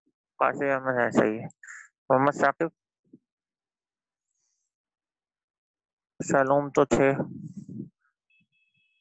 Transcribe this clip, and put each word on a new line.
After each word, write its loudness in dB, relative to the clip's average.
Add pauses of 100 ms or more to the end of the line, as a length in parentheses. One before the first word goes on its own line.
(400)
वासिफ 0
अहमद -2
है, 2
सही 2
है। -10
मोहम्मद -2
साकिब, 0 (3500)
शालूम 2
तो 2
थे, 2 (1900)